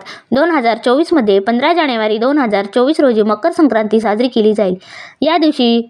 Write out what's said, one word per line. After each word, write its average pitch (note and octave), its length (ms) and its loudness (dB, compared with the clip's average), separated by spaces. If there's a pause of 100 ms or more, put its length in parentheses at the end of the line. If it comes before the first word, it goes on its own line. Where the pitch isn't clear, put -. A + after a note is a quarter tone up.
(320)
दोन D4+ 200 0
हजार A#3 260 0
चोवीसमध्ये A#3+ 600 0
पंधरा A#3+ 340 0
जानेवारी A3+ 440 -2
दोन C4 200 0
हजार G#3 280 0
चोवीस B3+ 340 0
रोजी A#3+ 220 2
मकर G#3+ 300 -2
संक्रांती A3+ 480 0
साजरी A3 280 0
केली A3 260 2
जाईल. G3 220 -2 (460)
या D#4 160 0
दिवशी A#3+ 520 0